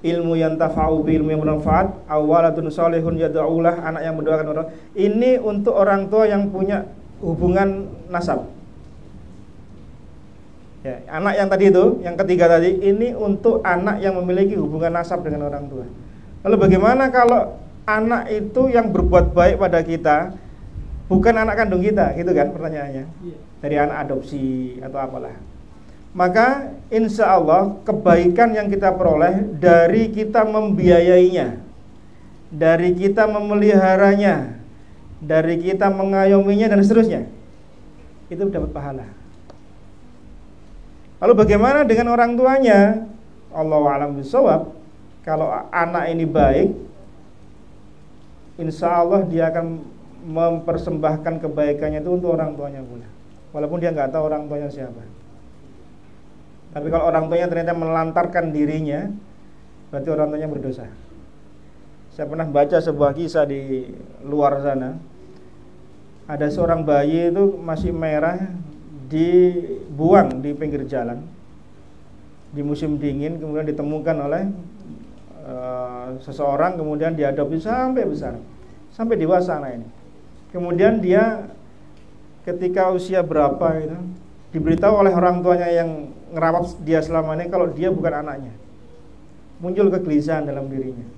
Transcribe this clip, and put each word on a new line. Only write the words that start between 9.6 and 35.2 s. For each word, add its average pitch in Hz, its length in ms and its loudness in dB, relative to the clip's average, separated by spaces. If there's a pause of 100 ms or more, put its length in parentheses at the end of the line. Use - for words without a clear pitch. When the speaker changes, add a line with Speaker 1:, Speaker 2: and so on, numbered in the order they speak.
Speaker 1:
Ya, 127 260 -10
anak 190 240 -2
yang 196 160 2
tadi 190 220 4
itu, 180 120 8 (200)
yang 175 100 -6
ketiga 175 320 4
tadi, 170 320 6
ini 202 380 2
untuk 202 500 0
anak 190 320 0
yang 190 240 -2
memiliki 190 320 2
hubungan 160 380 -2
nasab 170 320 -4
dengan 147 260 -4
orang 143 160 -10
tua. 131 160 -12 (640)
Lalu 226 160 4
bagaimana 220 480 4
kalau 240 480 2 (240)
anak 220 480 -2
itu 233 400 0
yang 220 240 2
berbuat 165 400 4
baik 175 240 4
pada 170 240 2
kita, 165 480 0 (800)
bukan 226 320 4
anak 214 160 -2
kandung 190 240 0
kita, 190 320 2
gitu 175 160 -2
kan 147 240 2
pertanyaannya? 147 500 -8 (200)
Speaker 2:
Iya. 165 140 -14 (180)
Speaker 1:
Dari 147 260 -4
anak 147 140 -2 (100)
adopsi 131 720 -6
atau 131 240 -10
apalah. 135 320 -10 (800)
Maka 220 560 2 (160)
insya 208 480 2
Allah 180 480 2
kebaikan 180 720 4
yang 202 160 -2
kita 196 240 2
peroleh 175 480 2 (160)
dari 175 560 4
kita 214 320 2
membiayainya, 180 1200 4 (880)
dari 165 400 2
kita 196 320 2
memeliharanya, 202 1300 4 (640)
dari 160 400 0